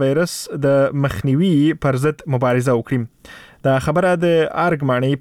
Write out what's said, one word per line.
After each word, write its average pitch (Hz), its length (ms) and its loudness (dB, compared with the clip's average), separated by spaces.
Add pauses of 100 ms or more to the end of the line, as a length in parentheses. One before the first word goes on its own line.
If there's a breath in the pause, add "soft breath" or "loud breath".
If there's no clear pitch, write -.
ویروس 151 340 0 (300)
د 139 280 2 (120)
مخنیوي 151 440 0 (320)
پر 131 220 0
ضد 156 200 -6 (100)
مبارزه 123 440 0
وکړي. 120 240 -4 (580 loud breath)
دا - 80 2 (140)
خبره 175 240 0 (100)
د 175 80 0 (380)
ارګ 160 240 -2
ماڼۍ 131 320 0